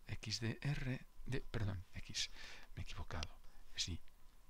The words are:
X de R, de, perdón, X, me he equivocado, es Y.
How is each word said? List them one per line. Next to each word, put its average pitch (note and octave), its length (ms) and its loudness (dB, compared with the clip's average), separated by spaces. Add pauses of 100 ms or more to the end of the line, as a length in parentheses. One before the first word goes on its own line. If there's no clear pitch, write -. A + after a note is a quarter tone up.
X G#2 340 0
de A2 220 2
R, C#3 440 2 (200)
de, C3 160 4
perdón, G2 500 2
X, - 380 0 (440)
me - 60 -2
he - 40 0
equivocado, - 540 0 (360)
es - 140 4
Y. E2 120 0 (500)